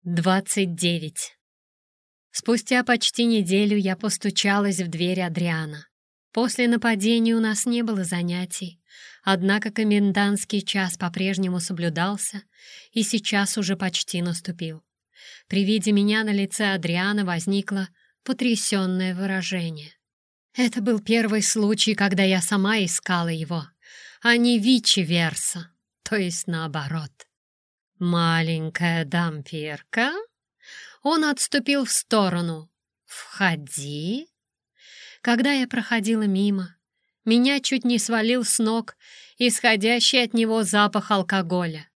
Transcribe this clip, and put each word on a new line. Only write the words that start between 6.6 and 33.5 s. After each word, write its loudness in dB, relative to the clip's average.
нападения 2
у 2
нас 0
не 0
было -2
занятий, -4
однако 0
комендантский 2
час -2
по-прежнему -2
соблюдался -4
и 0
сейчас 0
уже -2
почти -4
наступил. -6
При 0
виде 2
меня 4
на 0
лице 0
Адриана -2
возникло -2
потрясённое 0
выражение. -6
Это 0
был 2
первый 0
случай, 2
когда 2
я 4
сама 2
искала -2
его, -6
а 4
не 4
вичи 4
верса, -2
то -4
есть -2
наоборот. -6
«Маленькая 0
дампирка?» -4
Он 2
отступил 0
в -6
сторону. -2
«Входи». -4